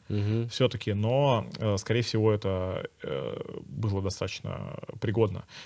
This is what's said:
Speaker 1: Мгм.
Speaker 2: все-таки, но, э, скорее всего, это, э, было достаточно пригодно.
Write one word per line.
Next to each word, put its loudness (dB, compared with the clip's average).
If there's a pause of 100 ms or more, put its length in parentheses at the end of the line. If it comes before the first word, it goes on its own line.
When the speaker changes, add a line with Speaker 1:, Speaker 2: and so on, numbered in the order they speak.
Speaker 1:
Мгм. 0
Speaker 2:
все-таки, 0
но, 4 (140)
э, 2
скорее 2
всего, 4
это, 0 (160)
э, -4 (300)
было -2
достаточно -6 (200)
пригодно. 2 (220)